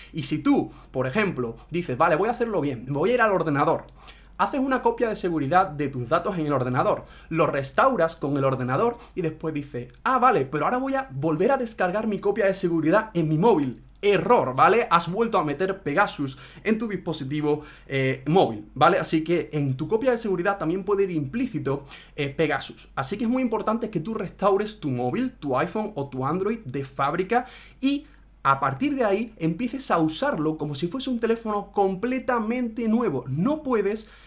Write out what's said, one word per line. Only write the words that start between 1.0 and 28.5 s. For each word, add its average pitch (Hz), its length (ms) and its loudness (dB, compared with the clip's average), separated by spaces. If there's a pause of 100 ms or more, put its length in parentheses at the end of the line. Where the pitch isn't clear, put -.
ejemplo, 131 500 -2 (140)
dices, 151 260 -4
"Vale, 160 200 4
voy - 120 2
a 247 40 0
hacerlo 226 280 -2
bien, 131 260 -4
me 139 120 -2
voy 196 140 2
a - 20 2
ir 240 80 4
al 214 100 4
ordenador", 156 520 2 (520)
haces 233 240 0
una 262 220 0
copia 233 260 0
de 208 80 -2
seguridad 170 520 2
de 147 200 -4
tus 123 200 -6
datos 180 280 0
en 156 100 -2
el 147 60 0
ordenador, 135 520 0 (260)
lo 160 160 2
restauras 165 680 2
con 143 200 -2
el 135 80 0
ordenador 135 540 0 (160)
y 185 80 -4
después 160 320 -4
dices, 131 480 -8
"Ah, 254 160 2
vale, 226 260 4
pero 143 200 -2
ahora 220 140 0
voy 269 180 -2
a 262 160 -4
volver 160 400 2
a 269 40 4
descargar 220 520 -2
mi 196 100 -2
copia 202 280 0
de 196 60 4
seguridad 170 640 2
en 165 140 2
mi 156 100 2
móvil". 156 420 4 (220)
Error, 190 520 4
¿vale? 180 360 6
Has 170 200 2
vuelto 208 280 0
a 170 40 2
meter 156 400 -2
Pegasus 147 540 0 (260)
en 220 140 2
tu 233 100 -4
dispositivo, 151 760 -2 (260)
eh, 131 380 0
móvil, 139 480 2
¿vale? 165 240 4
Así 160 260 0
que 170 280 0
en 143 220 0
tu 151 140 -6
copia 226 220 2
de 247 80 0
seguridad 196 400 -2
también 175 260 -4
puede 196 200 2
ir 185 60 -4
implícito, 143 760 -4 (280)
eh, 143 140 -4
Pegasus. - 640 -4
Así 143 220 -4
que 233 80 -4
es 226 60 0
muy 262 120 2
importante 220 460 -2
que 175 120 -4
tú 220 120 -8
restaures 202 680 0
tu 147 120 -4
móvil, 131 420 -2
tu 135 260 -2
iPhone 196 360 -2
o 135 140 -4
tu 131 180 -4
Android 190 400 -2
de 139 180 -6
fábrica 185 600 0 (340)
y 277 260 -2 (360)
a 135 180 4